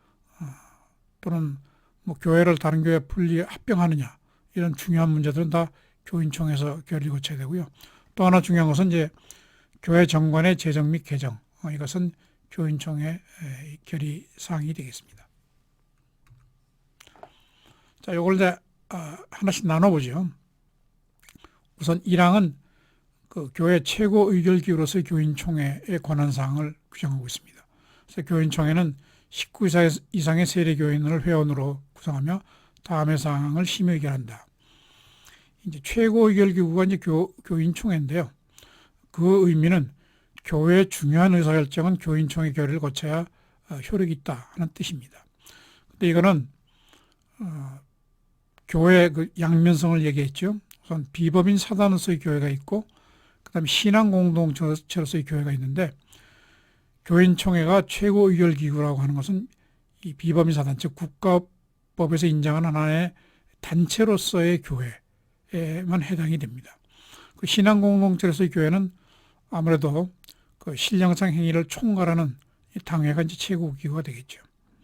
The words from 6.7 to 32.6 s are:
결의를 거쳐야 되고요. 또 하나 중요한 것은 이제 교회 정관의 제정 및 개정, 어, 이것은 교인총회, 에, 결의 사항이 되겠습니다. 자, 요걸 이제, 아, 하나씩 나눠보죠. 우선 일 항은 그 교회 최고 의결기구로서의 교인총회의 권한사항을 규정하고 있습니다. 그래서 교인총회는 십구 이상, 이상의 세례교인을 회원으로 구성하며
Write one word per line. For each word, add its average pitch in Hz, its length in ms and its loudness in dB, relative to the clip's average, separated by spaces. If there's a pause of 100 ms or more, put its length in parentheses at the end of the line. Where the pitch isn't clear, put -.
결의를 151 240 -4
거쳐야 139 260 -6
되고요. 143 300 -8 (480)
또 190 100 2
하나 180 160 6
중요한 170 260 2
것은 156 200 2
이제 165 240 0 (720)
교회 170 240 4
정관의 160 500 2
제정 151 320 -2
및 160 140 -2
개정, 131 340 -6 (260)
어, 165 60 -8
이것은 151 420 -6 (380)
교인총회, 151 600 -6
에, 151 760 -14
결의 151 400 -8 (120)
사항이 156 360 -6
되겠습니다. - 540 -18 (2750)
자, 180 140 -8
요걸 175 200 2
이제, 185 200 2 (340)
아, 156 280 -12 (120)
하나씩 196 380 -4
나눠보죠. 160 640 0 (1500)
우선 165 260 -4
일 180 160 2
항은 180 340 4 (720)
그 143 260 -12
교회 170 280 2
최고 208 520 2
의결기구로서의 175 720 2
교인총회의 156 960 -4
권한사항을 147 720 -2 (180)
규정하고 135 360 -6
있습니다. - 360 -16 (440)
그래서 160 200 -12
교인총회는 160 680 0 (320)
십구 - 380 -4
이상, 170 220 4 (220)
이상의 165 340 0
세례교인을 151 800 0
회원으로 143 560 -2 (120)
구성하며 151 480 -4 (420)